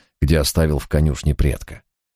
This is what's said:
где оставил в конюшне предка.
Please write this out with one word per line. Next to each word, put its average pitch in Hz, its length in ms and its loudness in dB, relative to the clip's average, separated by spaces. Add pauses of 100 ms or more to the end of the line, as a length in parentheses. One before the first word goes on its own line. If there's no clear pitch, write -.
(200)
где 78 180 2
оставил 76 400 0
в - 100 -10
конюшне 76 460 0
предка. - 480 -2 (340)